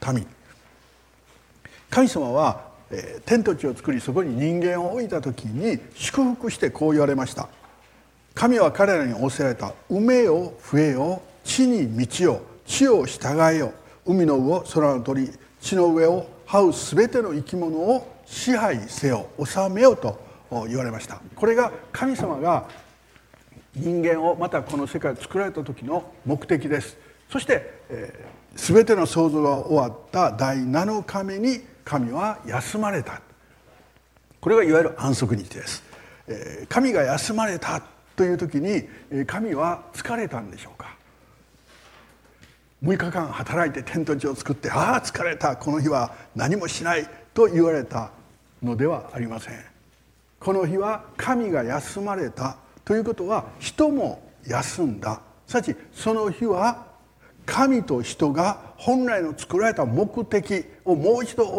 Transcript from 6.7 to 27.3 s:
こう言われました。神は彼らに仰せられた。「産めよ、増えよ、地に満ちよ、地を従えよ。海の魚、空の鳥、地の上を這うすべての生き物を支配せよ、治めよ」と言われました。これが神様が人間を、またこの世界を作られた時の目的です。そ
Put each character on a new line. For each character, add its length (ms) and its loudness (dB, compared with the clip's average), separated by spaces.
こ 180 0
う 20 4
言 120 4
わ 40 4
れ 80 0
ま 100 -2
し 100 -8
た。 140 -10
神 240 4
は 140 6
彼 260 4
ら 80 0
に 60 -2
仰 180 -2
せ 140 -2
ら 60 2
れ 40 -2
た。 180 -8
「産 120 0
め 240 6
よ、 300 2
増 80 4
え 100 4
よ、 320 -2
地 240 2
に 180 2
満 220 -2
ち 160 0
よ、 160 4
地 220 2
を 180 6
従 320 -4
え 60 2
よ。 140 -2
海 180 4
の 140 4
魚、 220 2
空 340 2
の 80 -2
鳥、 260 -2
地 140 -4
の 140 6
上 180 6
を 200 2
這 220 6
う 40 4
す 220 -6
べ 140 6
て 120 0
の 140 -2
生 80 -4
き 140 -8
物 200 -2
を 320 0
支 280 -4
配 340 0
せ 220 -4
よ、 180 0
治 320 -2
め 140 2
よ」 160 8
と 200 -6
言 100 -4
わ 60 -4
れ 80 -6
ま 80 -12
し 60 -14
た。 140 -16
こ 100 -2
れ 120 4
が 160 2
神 240 -2
様 200 -4
が 320 0
人 220 -2
間 260 2
を、 140 2
ま 120 -4
た 140 -2
こ 140 -8
の 100 -2
世 140 -8
界 120 -2
を 40 -8
作 220 -8
ら 80 0
れ 40 -6
た 140 -8
時 200 -12
の 280 -4
目 220 -2
的 220 0
で 120 0
す。 160 -14
そ 120 -6